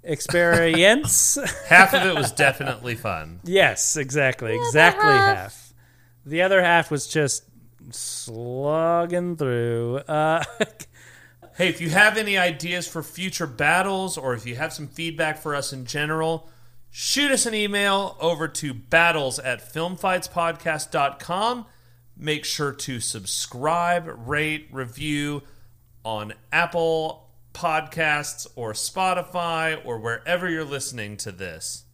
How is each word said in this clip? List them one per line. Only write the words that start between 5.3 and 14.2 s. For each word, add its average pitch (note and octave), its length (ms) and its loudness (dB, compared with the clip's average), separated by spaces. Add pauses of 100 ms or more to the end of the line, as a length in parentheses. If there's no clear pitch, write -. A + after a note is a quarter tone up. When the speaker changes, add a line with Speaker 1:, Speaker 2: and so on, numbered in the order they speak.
Speaker 1:
half. - 380 -14 (500)
The D#3 160 -2
other F#3+ 220 6
half E3+ 280 4
was C#3+ 160 -2
just - 380 0 (460)
slogging D#3+ 1500 -2
through. A#2+ 600 0 (120)
Uh, D#3 340 2 (560)
<laughs> - 600 -20
Speaker 2:
Hey, F3 100 4
if E3 140 -4
you D#3+ 80 -4
have G#3 260 6
any G#3 220 0
ideas F3 500 -2
for D#3+ 140 -8
future F3 440 -8
battles, F3+ 680 0
or C3 160 -4